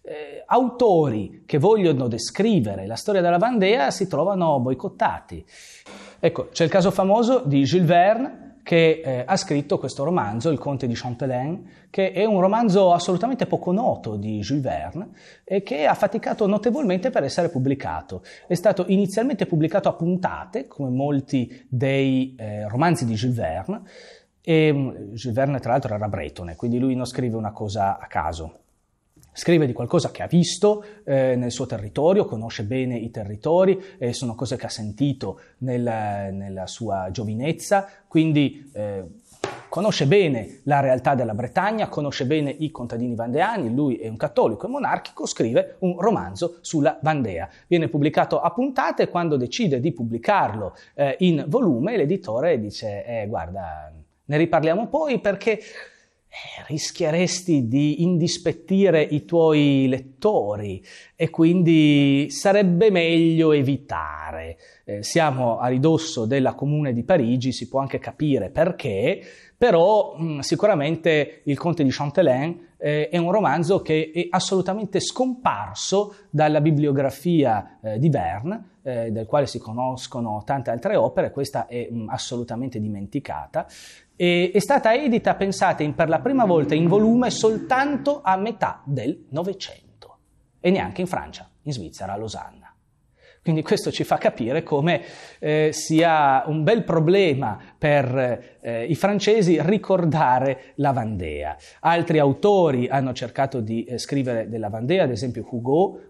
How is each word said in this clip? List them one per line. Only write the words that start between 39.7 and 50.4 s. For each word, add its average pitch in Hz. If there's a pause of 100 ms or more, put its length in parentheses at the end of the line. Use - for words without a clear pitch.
bene 147
la 143
realtà 135
della 117
Bretagna, 185
conosce 143
bene 147
i 151
contadini 120
vandeani, 139
lui 131
è 113
un 110
cattolico 156
e 226
monarchico, 247
scrive 147
un 180
romanzo 165
sulla 151
Vandea. 117 (200)
Viene 165
pubblicato 151
a 165
puntate, 277
quando 170
decide 135
di 127
pubblicarlo, 113 (200)